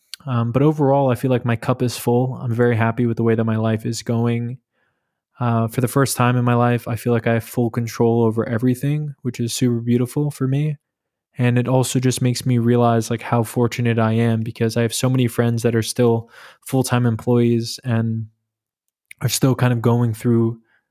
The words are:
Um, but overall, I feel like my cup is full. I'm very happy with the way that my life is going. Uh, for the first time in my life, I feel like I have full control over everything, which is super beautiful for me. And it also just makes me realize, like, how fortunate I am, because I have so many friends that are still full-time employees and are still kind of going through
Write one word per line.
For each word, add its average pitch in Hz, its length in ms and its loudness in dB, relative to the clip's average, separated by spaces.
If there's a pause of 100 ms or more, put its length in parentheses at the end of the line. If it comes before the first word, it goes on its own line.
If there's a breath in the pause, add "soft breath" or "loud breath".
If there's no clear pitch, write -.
(260)
Um, 120 260 -2
but 131 100 2
overall, 143 480 2
I 120 60 2
feel 127 160 0
like 120 140 0
my 120 100 0
cup - 260 -2
is 123 160 -2
full. 123 440 0
I'm 120 120 -4
very 120 220 2
happy 113 300 0
with 117 100 -2
the 117 80 -2
way 113 120 4
that 113 100 0
my 110 100 0
life 110 300 0
is 117 180 -6
going. 120 540 -2 (840)
Uh, 117 280 0
for 113 120 -6
the 127 80 2
first 135 300 0
time 123 180 2
in 123 80 0
my 120 120 2
life, 120 320 0
I 117 80 -4
feel 120 180 -2
like 117 140 0
I 117 60 2
have 113 100 0
full 123 260 -2
control 117 540 0
over 113 240 0
everything, 127 720 -2
which 123 180 -8
is 117 140 -4
super 120 260 0
beautiful 120 520 0
for 135 160 -4
me. 147 300 -2 (600)
And 123 200 2
it 120 100 0
also 131 320 2
just 127 220 0
makes 123 240 -2
me 127 120 0
realize, 117 520 2
like, 120 120 -4
how 120 220 0
fortunate 117 560 0
I 110 140 2
am, 113 280 0
because 117 340 -4
I 120 60 2
have 117 120 0
so 127 160 0
many 127 180 2
friends 117 360 -2
that 117 120 2
are 110 80 2
still 117 460 0 (360 loud breath)
full-time 123 400 0
employees 117 800 0
and 113 440 -2 (920)
are 123 80 -2
still 131 260 0
kind 123 160 2
of 117 100 -2
going 117 320 2
through 113 460 0 (320)